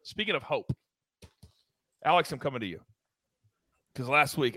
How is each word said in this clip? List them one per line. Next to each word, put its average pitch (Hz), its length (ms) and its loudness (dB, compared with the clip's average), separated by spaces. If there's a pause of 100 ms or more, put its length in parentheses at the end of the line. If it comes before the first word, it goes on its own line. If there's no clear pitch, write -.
speaking 208 320 -4
of 139 80 -2
hope, - 280 -4 (1300)
Alex, 170 260 4
I'm 143 60 -8
coming 127 220 -4
to 107 80 -4
you. 82 120 -8 (1160)
'Cause 123 120 -6
last 143 300 2
week, 127 200 2